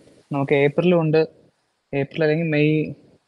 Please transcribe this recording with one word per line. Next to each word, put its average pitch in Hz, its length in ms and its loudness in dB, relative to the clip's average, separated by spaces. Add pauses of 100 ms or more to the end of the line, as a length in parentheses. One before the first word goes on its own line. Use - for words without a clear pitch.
(320)
നമുക്ക് 139 220 -2
ഏപ്രിലും 165 460 2
ഉണ്ട്, 156 180 0 (760)
ഏപ്രിൽ 139 300 -4
അല്ലെങ്കിൽ 160 260 0
മെയ് 151 440 0 (340)